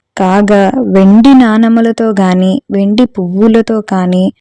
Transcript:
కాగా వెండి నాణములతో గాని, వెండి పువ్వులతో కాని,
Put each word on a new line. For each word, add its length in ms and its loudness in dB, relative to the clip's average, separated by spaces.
కాగా 460 0
వెండి 480 4
నాణములతో 720 0
గాని, 320 0
వెండి 340 -2
పువ్వులతో 760 -2
కాని, 440 -2